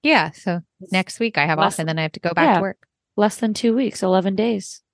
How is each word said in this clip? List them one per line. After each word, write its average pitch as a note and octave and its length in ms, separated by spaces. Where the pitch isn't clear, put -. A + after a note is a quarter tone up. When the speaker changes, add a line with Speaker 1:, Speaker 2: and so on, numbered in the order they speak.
Speaker 1:
Yeah, G#3 280
so F3 280
Speaker 2:
It's F#3 100
Speaker 1:
next F#3 300
week A3+ 160
I D3 80
have D#3+ 120
Speaker 2:
less F3 180
Speaker 1:
off, - 40
and D#3+ 80
then D#3+ 100
I D#3+ 40
have D#3 100
to - 80
go E3+ 140
back E3+ 160
Speaker 2:
yeah. G#3 60
Speaker 1:
to E3+ 60
work. F#3+ 240
Speaker 2:
Less G#3 220
than A3 160
two A3+ 200
weeks, A#3+ 300
eleven F#3+ 320
days. G#3+ 460